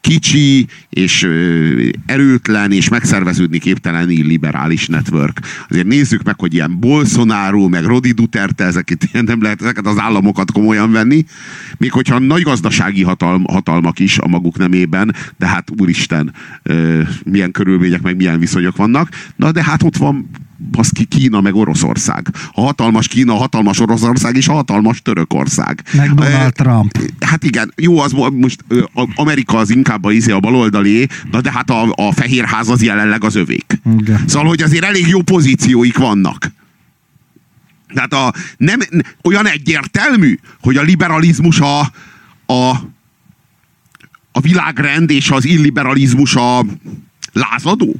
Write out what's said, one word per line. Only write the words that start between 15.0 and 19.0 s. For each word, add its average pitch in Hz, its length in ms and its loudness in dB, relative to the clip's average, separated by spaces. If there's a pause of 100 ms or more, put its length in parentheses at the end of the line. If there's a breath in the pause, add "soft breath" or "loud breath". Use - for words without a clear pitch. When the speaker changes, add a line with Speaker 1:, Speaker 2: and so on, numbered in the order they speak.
Speaker 1:
de 92 100 -4
hát 87 320 -4
úristen, 82 540 -2 (300 loud breath)
ö, 80 400 0 (220)
milyen 92 260 0
körülmények, 90 520 0
meg 90 140 -2
milyen 87 220 0
viszonyok 87 380 -2
vannak. 123 320 0 (280 loud breath)